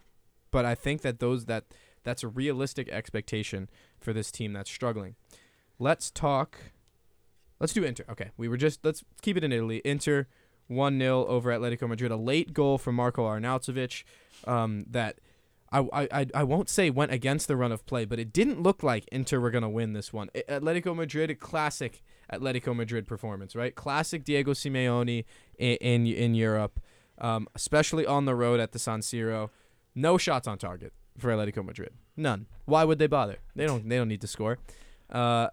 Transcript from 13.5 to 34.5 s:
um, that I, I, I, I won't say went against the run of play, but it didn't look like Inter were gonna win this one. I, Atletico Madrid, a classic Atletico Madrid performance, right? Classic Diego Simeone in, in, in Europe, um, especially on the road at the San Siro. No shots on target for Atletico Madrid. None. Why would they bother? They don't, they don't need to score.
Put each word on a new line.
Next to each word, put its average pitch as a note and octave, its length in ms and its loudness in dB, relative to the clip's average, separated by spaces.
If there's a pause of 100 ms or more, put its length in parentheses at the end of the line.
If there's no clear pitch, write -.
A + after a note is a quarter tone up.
um, A2+ 420 0
that A#2 300 -2 (520)
I, C3+ 220 2
I, C#3+ 200 0
I, C#3 220 2
I D3 100 2
won't D3 240 2
say F3+ 220 4
went C3+ 220 2
against C3 360 0
the C#3+ 80 2
run B2 160 2
of G#2+ 140 -6
play, A#2+ 180 -2
but A2+ 140 -2
it A2+ 120 -6
didn't G#3+ 320 4
look F#3+ 200 4
like A#2 280 0
Inter C3 300 0
were A#2+ 100 2
gonna A2+ 200 0
win A2 240 -2
this G#2 180 -8
one. G#2 240 -6
I, B2+ 100 -2
Atletico E3 480 -2
Madrid, D#3+ 360 -2
a D3 40 -6
classic D3 680 -4 (280)
Atletico B2 460 -2
Madrid A2+ 300 -4
performance, G2+ 500 -8
right? B2 180 -4
Classic D3+ 480 -4
Diego C#3 300 2
Simeone A#2+ 720 0 (340)
in, A#2+ 180 2
in, A#2+ 300 4
in A#2 280 2
Europe, A2 440 2 (400)
um, A2+ 360 -2
especially D#3 500 2
on C#3+ 220 2
the B2+ 80 2
road A#2+ 260 4
at A2+ 120 -2
the A#2+ 60 -8
San A2 220 -4
Siro. A2 480 -4 (460)
No E3 240 4
shots C#3+ 280 0
on G#2 120 -4
target F2+ 340 -10 (240)
for A#2+ 140 0
Atletico G#2+ 340 0
Madrid. - 300 -10 (240)
None. A2+ 280 -2 (200)
Why D#3 180 6
would D#3 140 4
they D#3 80 6
bother? C3 320 0 (180)
They C#3+ 100 -2
don't, A#2 220 -2
they A#2+ 80 2
don't A#2+ 120 2
need G#2 120 -2
to A2 60 -6
score. G#2+ 320 -4 (520)